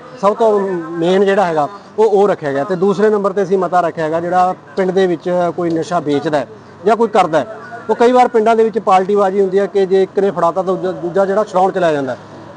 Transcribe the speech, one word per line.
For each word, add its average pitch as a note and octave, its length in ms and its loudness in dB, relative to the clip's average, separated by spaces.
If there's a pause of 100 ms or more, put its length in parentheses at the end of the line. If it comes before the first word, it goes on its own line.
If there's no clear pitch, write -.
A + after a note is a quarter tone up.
(220)
ਸਭ G3+ 140 2
ਤੋਂ G#3+ 240 2 (120)
ਮੇਨ E3+ 540 0
ਜਿਹੜਾ G3 200 2
ਹੈਗਾ, D#3 220 0 (300)
ਉਹ, A3 80 4
ਉਹ G3+ 220 4
ਰੱਖਿਆ D#3+ 260 -2
ਗਿਆ। C#3 100 -2
ਤੇ F3+ 120 -4
ਦੂਸਰੇ G3 340 0
ਨੰਬਰ G3+ 240 0
ਤੇ G3 100 -2
ਅਸੀਂ F#3+ 140 0
ਮਤਾ F3+ 240 0
ਰੱਖਿਆ D#3+ 240 -4
ਹੈਗਾ, D#3+ 140 -2
ਜਿਹੜਾ F3+ 360 0 (220)
ਪਿੰਡ F#3 140 0
ਦੇ F#3+ 160 2
ਵਿੱਚ F3 480 -2
ਕੋਈ F3 140 -2
ਨਸ਼ਾ E3 300 -2
ਵੇਚਦਾ D3 400 -2
ਹੈ A#2 80 -4 (380)
ਜਾਂ A3+ 100 4
ਕੋਈ A3+ 120 2
ਕਰਦਾ E3+ 320 2
ਹੈ, - 180 -6 (320)
ਉਹ A3 60 0
ਕਈ A#3+ 160 4
ਵਾਰ B3 160 4
ਪਿੰਡਾਂ A3+ 280 2
ਦੇ A3+ 80 4
ਵਿੱਚ A3 160 -2
ਪਾਲਟੀਬਾਜ਼ੀ G3 600 2
ਹੁੰਦੀ F#3+ 180 0
ਹੈ G3+ 60 2
ਕਿ G3 200 0
ਜੇ F#3+ 180 2
ਇੱਕ F#3+ 160 -2
ਨੇ G3 120 2
ਫੜਾਤਾ E3+ 300 0
ਤਾਂ F#3 140 -2
ਦੂਜਾ, F3 160 -4
ਦੂਜਾ E3+ 340 -2
ਜਿਹੜਾ G3 180 0
ਛੁਡਾਉਣ F#3 280 -2
ਚਲਾ E3+ 200 0
ਜਾਂਦਾ C#3 200 -4
ਹੈ। A#2 60 -8 (400)